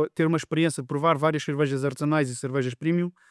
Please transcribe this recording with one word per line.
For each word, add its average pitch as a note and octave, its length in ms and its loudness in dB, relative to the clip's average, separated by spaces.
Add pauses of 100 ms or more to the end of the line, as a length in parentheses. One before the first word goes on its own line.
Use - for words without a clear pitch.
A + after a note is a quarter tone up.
(140)
ter D#3+ 140 2
uma E3 100 4
experiência D#3 460 0
de B2 40 -12
provar D3 300 2
várias D3+ 260 0
cervejas C#3 400 0
artesanais D3 460 0
e A#2+ 60 -8
cervejas B2+ 380 -2
premium, F3 380 0 (200)